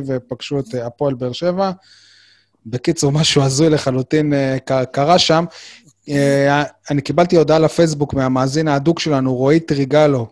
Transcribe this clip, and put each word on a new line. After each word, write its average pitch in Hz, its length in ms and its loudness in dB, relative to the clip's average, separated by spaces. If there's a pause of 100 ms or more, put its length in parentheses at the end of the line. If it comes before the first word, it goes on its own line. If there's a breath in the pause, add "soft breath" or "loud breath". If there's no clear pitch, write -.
ופגשו 131 520 -8
את, 127 160 -8
אה, 117 100 -6
הפועל 135 280 -4
באר 127 180 -6
שבע. 180 400 -2 (960 soft breath)
בקיצור, 139 460 -2
משהו 151 300 0
הזוי 135 280 2
לחלוטין, 147 640 0
אה, 135 320 -2
ק-, 131 260 0
קרה 156 280 2
שם. 160 260 2 (640 loud breath)
אה, 143 540 2 (260)
אני 143 120 -2
קיבלתי 170 360 2
הודעה 151 220 4
לפייסבוק 156 540 0
מהמאזין 135 540 0
ההדוק 147 320 0
שלנו, 131 360 0
רועי 135 240 2
טריגלו, 143 720 0